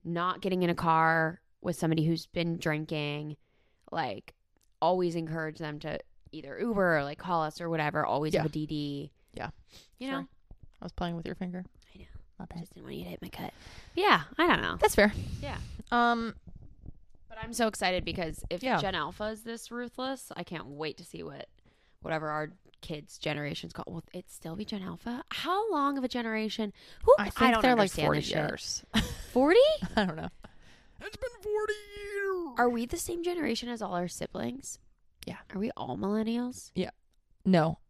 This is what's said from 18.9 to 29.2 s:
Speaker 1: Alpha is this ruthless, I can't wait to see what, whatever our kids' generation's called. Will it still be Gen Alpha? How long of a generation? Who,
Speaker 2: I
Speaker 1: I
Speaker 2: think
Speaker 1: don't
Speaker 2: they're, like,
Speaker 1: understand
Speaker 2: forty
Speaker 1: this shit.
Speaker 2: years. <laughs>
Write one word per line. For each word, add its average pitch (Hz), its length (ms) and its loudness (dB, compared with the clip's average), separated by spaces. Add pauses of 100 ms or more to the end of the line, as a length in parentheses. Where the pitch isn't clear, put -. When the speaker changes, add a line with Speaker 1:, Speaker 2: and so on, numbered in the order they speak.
Speaker 1:
Alpha 175 340 -4
is 220 160 -8
this 233 260 -10
ruthless, 254 680 -8
I 180 60 -8
can't 175 240 -8
wait 147 320 -8
to 170 60 -18
see 165 180 -12
what, 143 260 -12 (520)
whatever 160 280 -4
our 151 240 -4 (300)
kids' - 360 -12
generation's 151 540 -4
called. - 200 -10
Will 165 200 -10
it 180 180 -12
still 165 260 -12
be 214 80 -8
Gen 208 180 -8
Alpha? 233 480 -8
How 392 420 -2
long 285 240 2
of 254 80 -2
a 247 40 -2
generation? 220 640 -2 (320)
Who, 480 140 12
Speaker 2:
I - 80 0
Speaker 1:
I - 40 -4
Speaker 2:
think 254 240 6
Speaker 1:
don't 220 80 4
Speaker 2:
they're, 254 100 8
like, 226 80 6 (160)
Speaker 1:
understand 151 100 2
Speaker 2:
forty 151 140 4
Speaker 1:
this - 80 -6
shit. - 80 -2
Speaker 2:
years. - 480 -4 (100)
<laughs> - 380 0